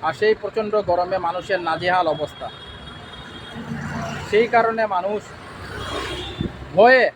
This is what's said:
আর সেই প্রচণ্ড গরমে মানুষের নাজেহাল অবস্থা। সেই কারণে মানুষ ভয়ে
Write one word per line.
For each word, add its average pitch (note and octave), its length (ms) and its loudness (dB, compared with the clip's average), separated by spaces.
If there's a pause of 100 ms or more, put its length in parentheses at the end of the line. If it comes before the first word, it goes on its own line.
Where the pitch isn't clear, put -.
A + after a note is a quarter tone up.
আর D#3+ 140 0
সেই G#3+ 220 6
প্রচণ্ড G#3 320 -2 (160)
গরমে F3+ 280 2 (100)
মানুষের F3+ 400 -2
নাজেহাল F3 480 2
অবস্থা। - 320 -6 (1800)
সেই A3+ 260 4
কারণে A3+ 280 4 (120)
মানুষ G3+ 260 -2 (1500)
ভয়ে A#3+ 280 8 (120)